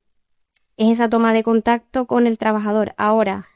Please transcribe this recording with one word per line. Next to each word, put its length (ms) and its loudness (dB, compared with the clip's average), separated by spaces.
es 140 2
esa 180 0
toma 240 2
de 100 2
contacto 640 -2
con 220 2
el 100 -4
trabajador. 580 -2
Ahora, 600 -2